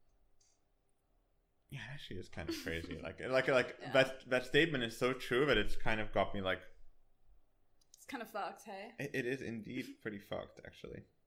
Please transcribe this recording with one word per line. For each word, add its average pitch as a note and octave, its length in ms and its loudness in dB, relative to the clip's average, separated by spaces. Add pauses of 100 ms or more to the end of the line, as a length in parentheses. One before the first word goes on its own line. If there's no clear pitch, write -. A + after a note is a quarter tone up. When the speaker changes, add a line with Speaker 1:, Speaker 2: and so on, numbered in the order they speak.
(1700)
Speaker 1:
Yeah, C#3 160 -10
that C#3 80 -10
actually - 240 -10
is - 100 -10
kind E2+ 200 -8
of - 140 -4
crazy. E2 360 -4
Speaker 2:
<laughs> - 40 -12
Speaker 1:
Like, - 260 -8
like, C3 200 4
like, B2+ 320 4
Speaker 2:
Yeah. A#2 120 -8
Speaker 1:
that, C3 380 4
that B2+ 160 2
statement D3+ 380 4
is A2+ 120 -4
so B2+ 160 2
true B2+ 340 2
that B2+ 100 6
it's G#2 200 6
kind A2 240 4
of G#2 120 -2
got G2+ 220 2
me, G2+ 60 -2
like, F#2 200 0 (1400)
Speaker 2:
It's - 100 -20
kind B3+ 160 -8
of - 80 -12
fucked, F3+ 340 -6
hey? G3+ 340 -10
Speaker 1:
It, C#3+ 160 -4
it B2 120 -2
is C3 140 -2
indeed A#2 460 -8 (160)
pretty G#2 160 -8
fucked, - 480 -10
actually. - 360 -14 (240)